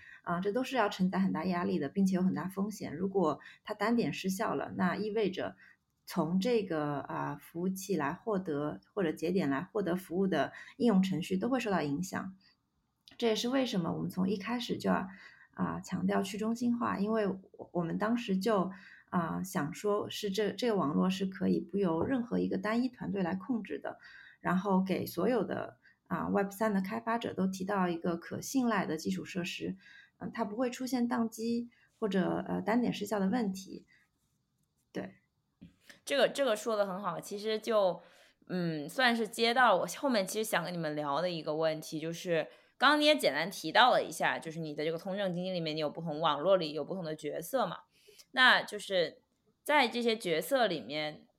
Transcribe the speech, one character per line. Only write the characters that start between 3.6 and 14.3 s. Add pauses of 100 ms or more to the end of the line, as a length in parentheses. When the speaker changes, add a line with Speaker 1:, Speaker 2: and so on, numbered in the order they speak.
Speaker 1:
它
单
点
失
效
了，
那
意
味
着 (500)
从
这
个，
啊，
服
务
器
来
获
得， (140)
或
者
节
点
来
获
得
服
务
的 (240)
应
用
程
序
都
会
受
到
影
响。 (840)
这
也
是
为
什
么
我
们
从
一